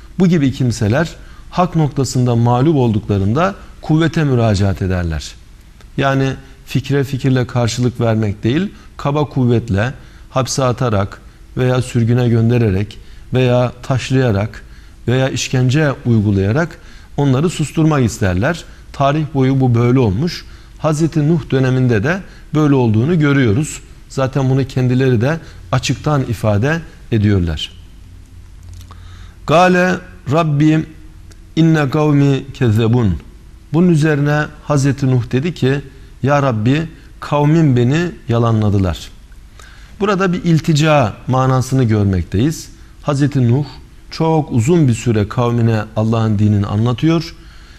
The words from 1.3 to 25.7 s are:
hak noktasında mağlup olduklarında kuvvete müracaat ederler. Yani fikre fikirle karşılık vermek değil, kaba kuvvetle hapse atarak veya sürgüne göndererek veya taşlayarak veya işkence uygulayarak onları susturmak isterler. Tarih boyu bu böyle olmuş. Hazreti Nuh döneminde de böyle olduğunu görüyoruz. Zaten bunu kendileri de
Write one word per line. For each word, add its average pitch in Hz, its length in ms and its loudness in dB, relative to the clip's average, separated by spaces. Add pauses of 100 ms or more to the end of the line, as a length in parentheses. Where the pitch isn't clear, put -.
hak 180 260 -2
noktasında 127 580 0
mağlup 123 420 2
olduklarında 110 760 0 (260)
kuvvete 160 440 0
müracaat 107 580 0
ederler. 87 520 -4 (600)
Yani 135 360 0 (340)
fikre 139 380 -2
fikirle 127 420 0
karşılık 120 540 -2
vermek 110 440 -2
değil, 165 280 -2 (240)
kaba 147 320 -2
kuvvetle 120 680 0 (360)
hapse 131 340 -2
atarak 110 560 -2 (360)
veya 127 260 0
sürgüne 120 460 0
göndererek 113 680 0 (360)
veya 123 380 2 (100)
taşlayarak 120 840 -2 (440)
veya 131 200 0
işkence 131 640 0 (140)
uygulayarak 107 720 0 (380)
onları 143 340 0
susturmak 156 540 0
isterler. 107 600 -2 (280)
Tarih 143 320 0 (100)
boyu 135 260 0
bu 127 140 2
böyle 120 240 2
olmuş. 123 460 0 (340)
Hazreti 151 500 0
Nuh 170 220 0
döneminde 127 540 2
de 180 160 -2 (340)
böyle 147 200 4
olduğunu 123 440 2
görüyoruz. 139 640 0 (280)
Zaten 131 420 -2
bunu 131 160 0
kendileri 127 540 0
de 147 180 0 (340)